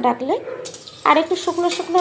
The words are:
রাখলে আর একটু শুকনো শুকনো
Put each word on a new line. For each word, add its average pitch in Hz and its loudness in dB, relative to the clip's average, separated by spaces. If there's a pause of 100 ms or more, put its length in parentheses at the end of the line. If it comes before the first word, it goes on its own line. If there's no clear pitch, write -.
রাখলে 262 0 (720)
আর 294 6
একটু 330 -2
শুকনো 349 -2
শুকনো 349 0